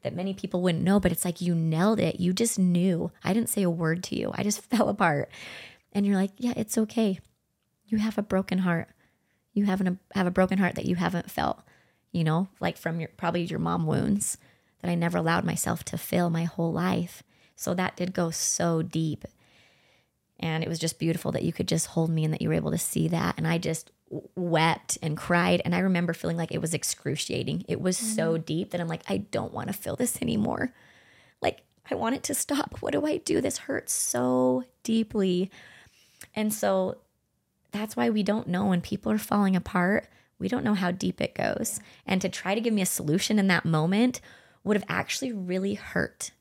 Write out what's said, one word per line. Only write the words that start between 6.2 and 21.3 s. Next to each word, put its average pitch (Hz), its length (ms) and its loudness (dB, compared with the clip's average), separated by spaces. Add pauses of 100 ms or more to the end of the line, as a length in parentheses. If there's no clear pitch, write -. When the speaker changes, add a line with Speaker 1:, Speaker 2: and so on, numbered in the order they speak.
Speaker 1:
"Yeah, 240 180 -2
it's 220 220 -2
okay. 220 420 2 (680)
You 220 120 -2
have 214 200 0
a 208 60 -2
broken 190 360 0
heart. 175 280 2 (680)
You 208 120 2
have 190 160 2
an, 185 180 0 (160)
have 196 120 2
a 175 40 0
broken 185 260 4
heart 185 180 2
that - 100 -4
you 180 100 2
haven't 170 360 -2
felt," - 300 -2 (500)
you 170 120 0
know, 160 240 2 (120)
like, 170 180 -2
from 165 220 -4
your, 160 180 -6
probably 170 260 -2
your 165 160 -4
mom 165 260 0
wounds - 520 0 (440)
that 180 80 -4
I 175 60 0
never 170 240 0
allowed 170 260 0
myself 170 400 -2
to - 120 -8
feel 175 320 0
my 165 160 0
whole 165 280 -2
life. 175 500 -2 (320)
So - 200 -4
that 185 200 -2
did 180 180 -4
go 170 180 -2
so 165 500 0
deep. 160 420 -4 (1160)
And 160 240 -2
it - 60 -4
was 160 100 -4
just - 200 -4
beautiful 165 320 0